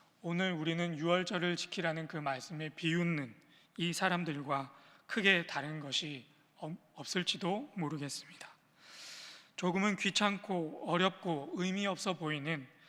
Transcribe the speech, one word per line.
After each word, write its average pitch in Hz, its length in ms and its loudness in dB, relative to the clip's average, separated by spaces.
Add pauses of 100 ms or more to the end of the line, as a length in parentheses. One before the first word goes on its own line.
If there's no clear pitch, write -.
(200)
오늘 180 320 0
우리는 165 460 0
유월절을 175 580 2
지키라는 165 500 -2
그 160 120 -6
말씀에 147 520 -4
비웃는 165 640 2 (460)
이 170 120 2
사람들과 151 840 0 (320)
크게 190 400 4
다른 151 320 -4
것이 143 480 -4 (300)
없-, 165 200 -8 (180)
없을지도 180 840 -2
모르겠습니다. 147 720 -4 (1080)
조금은 190 420 2
귀찮고 190 920 0
어렵고 175 640 2
의미 190 320 0
없어 190 280 0
보이는 151 520 -2 (220)